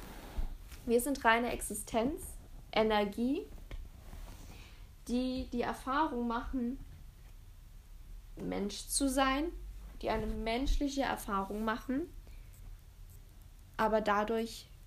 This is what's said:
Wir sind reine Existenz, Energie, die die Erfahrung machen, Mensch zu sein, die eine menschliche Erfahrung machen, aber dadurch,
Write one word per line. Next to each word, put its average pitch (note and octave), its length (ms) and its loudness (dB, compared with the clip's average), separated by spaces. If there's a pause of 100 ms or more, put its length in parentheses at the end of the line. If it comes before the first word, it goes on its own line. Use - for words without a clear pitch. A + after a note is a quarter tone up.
(880)
Wir A#3+ 140 8
sind C4+ 220 0
reine A#3 280 8
Existenz, A#3 680 0 (520)
Energie, A3 720 4 (1600)
die B3+ 440 0
die A#3+ 100 0
Erfahrung B3 680 2
machen, A#3+ 520 0 (1600)
Mensch F#3+ 460 -2
zu C#4 220 2
sein, C4+ 360 4 (560)
die - 80 0
eine A3 160 2
menschliche C4 800 2
Erfahrung G#3 600 0
machen, B3 380 0 (1800)
aber A3 240 6
dadurch, G#3+ 680 2 (200)